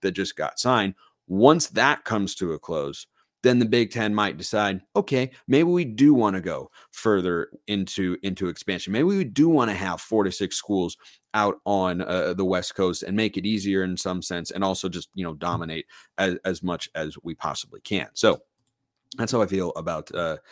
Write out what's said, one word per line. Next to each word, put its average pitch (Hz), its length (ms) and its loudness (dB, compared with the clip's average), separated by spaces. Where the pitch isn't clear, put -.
that 95 100 0
just 92 260 -6
got - 220 -6
signed, 110 340 2
once 131 420 6
that 127 360 0
comes 101 300 -2
to 87 180 -4
a 73 60 -6
close, 71 480 -6
then 123 180 6
the 120 60 6
Big 113 260 2
Ten 107 240 -2
might 101 220 0
decide, 98 440 -2
"Okay, 135 360 0
maybe 156 200 6
we 175 140 2
do 135 300 6
wanna 104 260 4
go 78 320 -6
further 90 580 2
into, 95 560 -2
into 95 240 -4
expansion. 92 460 -6
Maybe 123 100 2
we 190 220 0
do 139 240 4
wanna 123 240 4
have 90 260 -4
four 110 240 0
to 92 80 0
six - 240 -4
schools 92 400 -2
out 104 320 2
on, 92 340 0
uh, 90 340 -2
the 95 120 0
West 92 300 -2
Coast 92 280 0
and 98 140 -2
make 110 180 0
it 92 100 -6
easier 98 380 0
in 92 140 -4
some 92 240 -4
sense, 87 300 -8
and 98 120 -4
also 95 240 -2
just, 85 280 -8
you 92 100 -6
know, 82 80 -8
dominate 82 540 -6
as, 95 280 0
as 90 180 -2
much 87 320 -4
as 78 280 -6
we 82 120 -10
possibly - 460 -8
can." 85 320 -4
So - 260 4
that's 110 140 -2
how 117 120 2
I - 20 4
feel 92 300 -2
about, 80 400 -8
uh, 82 220 -4